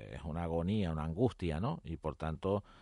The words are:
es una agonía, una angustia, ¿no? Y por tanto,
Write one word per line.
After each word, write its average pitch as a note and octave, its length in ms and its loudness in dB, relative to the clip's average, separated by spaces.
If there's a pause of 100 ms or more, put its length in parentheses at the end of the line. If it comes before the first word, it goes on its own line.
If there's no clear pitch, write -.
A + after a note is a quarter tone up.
(120)
es A#1 120 -10
una E2 200 -2
agonía, E2+ 460 2
una D#2 140 0
angustia, E2 560 2
¿no? G#2+ 240 -2
Y D#2+ 140 -6
por D2+ 180 -4
tanto, F2 480 0 (180)